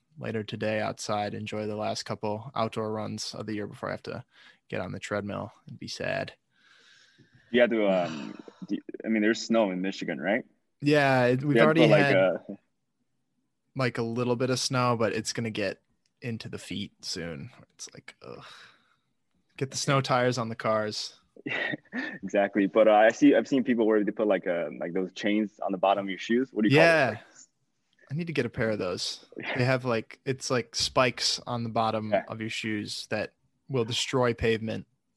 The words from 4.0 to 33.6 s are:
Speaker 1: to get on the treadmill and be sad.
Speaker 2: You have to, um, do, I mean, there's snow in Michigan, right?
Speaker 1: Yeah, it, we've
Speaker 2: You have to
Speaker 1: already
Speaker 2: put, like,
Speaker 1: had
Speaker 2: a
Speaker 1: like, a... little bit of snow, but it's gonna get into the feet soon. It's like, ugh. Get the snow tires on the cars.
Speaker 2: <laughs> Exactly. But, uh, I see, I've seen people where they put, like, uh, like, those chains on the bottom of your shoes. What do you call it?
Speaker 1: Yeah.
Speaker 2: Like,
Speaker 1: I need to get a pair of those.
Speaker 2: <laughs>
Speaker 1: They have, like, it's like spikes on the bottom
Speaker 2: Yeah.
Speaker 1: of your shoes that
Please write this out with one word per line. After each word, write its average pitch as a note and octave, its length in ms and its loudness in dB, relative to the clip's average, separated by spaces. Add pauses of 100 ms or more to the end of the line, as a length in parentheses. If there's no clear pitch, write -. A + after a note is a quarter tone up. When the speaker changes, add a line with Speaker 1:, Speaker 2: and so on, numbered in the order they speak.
Speaker 1:
to - 220 -10 (420)
get G#2 140 -6
on F#2 100 -8
the G2 80 -8
treadmill G2+ 540 -6 (140)
and B2 120 -16
be - 80 -12
sad. - 460 -4 (1200)
Speaker 2:
You A#2+ 100 6
have A#2 80 6
to, A2 180 2
um, E2 460 0 (340)
do, G2+ 100 -4 (280)
I - 20 -6
mean, A2 140 2
there's A2 200 2
snow A2+ 300 2
in F2+ 100 -4
Michigan, F2+ 380 -6
right? G2 240 0 (380)
Speaker 1:
Yeah, C#3 460 4
it, C3 160 2
we've D3 120 2
Speaker 2:
You A2+ 60 6
have D#3 140 6
to - 40 2
Speaker 1:
already - 40 10
Speaker 2:
put, A#2 80 8
like, - 160 6
Speaker 1:
had A2 100 4
Speaker 2:
a F#2 220 4 (1400)
Speaker 1:
like, B2+ 220 0
a... A#2+ 60 -2
little A#2+ 320 0
bit B2+ 160 0
of B2 80 0
snow, B2 360 2
but A2 180 0
it's - 200 -4
gonna A#2 160 -2
get G2+ 320 -2 (400)
into A2+ 260 -8
the - 120 -10
feet F#2+ 320 -8 (100)
soon. E2 480 -8 (240)
It's - 200 -16
like, - 300 -20
ugh. B1 220 -16 (1120)
Get C3+ 140 -4
the C3 60 -6
snow C#3 220 2
tires B2+ 380 2
on A2+ 120 -4
the A2+ 60 -8
cars. G#2+ 600 -2 (300)
Speaker 2:
<laughs> - 80 -6 (680)
Exactly. G2+ 440 2
But, A2 200 6
uh, G#2+ 60 6
I A2 160 8
see, B2+ 260 6
I've A2+ 120 2
seen C3 160 0
people A#2 220 2
where G#2+ 180 4
they G2+ 80 -2
put, G#2+ 160 0
like, F#2+ 200 2
uh, E2 220 -2 (100)
like, F2 140 -6
those F#2 200 -2
chains G#2 480 -2
on F#2+ 120 -4
the F#2 40 -4
bottom G2 280 2
of G2 40 -8
your F#2 100 -8
shoes. B2 340 0
What G#2+ 100 0
do G#2 60 6
you C#3 80 6
call E3 80 8
it? - 20 6
Speaker 1:
Yeah. D3+ 220 4
Speaker 2:
Like, G#2+ 100 -8 (920)
Speaker 1:
I C#3 40 -6
need E3+ 120 -6
to D#3+ 60 -8
get C3+ 120 0
a A2+ 40 -4
pair A2+ 200 -2
of G#2 100 -2
those. F#2 460 -6 (120)
Speaker 2:
<laughs> - 200 -6
Speaker 1:
They B2 80 2
have, B2+ 200 2
like, A2+ 400 -4
it's B2+ 240 -6
like B2 260 -2
spikes - 720 0
on A#2+ 180 -4
the A#2 60 -4
bottom A2 420 0
Speaker 2:
Yeah. F#2+ 180 2
Speaker 1:
of A2 100 -10
your A2 100 -6
shoes - 600 -6
that G#2+ 240 -6 (340)